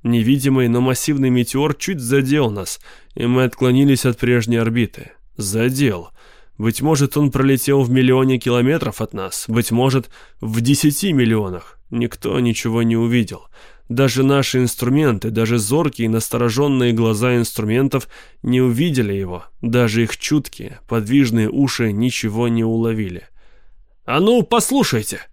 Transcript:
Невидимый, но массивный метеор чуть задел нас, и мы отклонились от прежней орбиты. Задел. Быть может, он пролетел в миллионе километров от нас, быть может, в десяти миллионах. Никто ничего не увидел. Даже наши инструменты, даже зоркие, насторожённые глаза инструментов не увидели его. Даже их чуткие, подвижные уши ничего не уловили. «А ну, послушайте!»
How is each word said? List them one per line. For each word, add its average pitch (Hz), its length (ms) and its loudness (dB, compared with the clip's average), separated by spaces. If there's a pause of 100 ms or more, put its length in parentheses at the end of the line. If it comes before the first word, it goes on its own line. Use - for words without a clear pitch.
Невидимый, 127 640 2
но 120 140 2
массивный 131 480 0
метеор 131 460 0
чуть 185 240 -6
задел 131 500 0
нас, 101 300 -8 (360)
и 120 100 -4
мы 127 180 2
отклонились 127 640 2
от 123 120 0
прежней 120 400 0
орбиты. 113 540 -2 (260)
Задел. 110 720 -2 (480)
Быть 113 240 -2
может, 143 340 0
он 147 160 2
пролетел 139 520 2
в 120 80 0
миллионе 131 460 2
километров 123 640 0
от 110 120 -8
нас, 95 340 -8
быть - 240 0
может, 127 380 0 (320)
в 113 200 -4
десяти 143 520 0
миллионах. 110 680 -2 (100)
Никто 117 500 -4
ничего 117 440 -2
не 113 140 2
увидел. 117 460 0 (440)
Даже 127 360 0
наши 135 360 2
инструменты, 123 720 0
даже 113 280 0
зоркие, 120 520 -2
насторожённые 120 840 0
глаза 113 420 0
инструментов 120 720 -2 (340)
не 123 200 0
увидели 127 520 0
его. 90 320 -8 (160)
Даже 117 420 2
их - 140 -4
чуткие, - 680 -6
подвижные 113 640 0
уши 123 420 0
ничего 117 560 -2
не 113 160 0
уловили. 113 640 -2 (760)
«А 139 140 -2
ну, 220 240 4
послушайте!» 208 760 -2 (120)